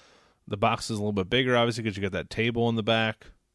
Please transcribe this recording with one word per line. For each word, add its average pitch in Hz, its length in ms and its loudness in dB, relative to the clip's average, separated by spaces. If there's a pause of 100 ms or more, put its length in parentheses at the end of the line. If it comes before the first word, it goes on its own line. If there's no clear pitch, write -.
(500)
The 104 80 -4
box 110 320 0
is 113 80 -2
a - 20 -4
little 104 140 -2
bit 95 160 0
bigger, 127 260 2
obviously, 117 300 2
'cause 104 100 -2
you 98 60 -6
got 98 100 -2
that 87 180 -4
table 117 380 0
in 117 80 0
the 113 80 -2
back. 110 440 0 (280)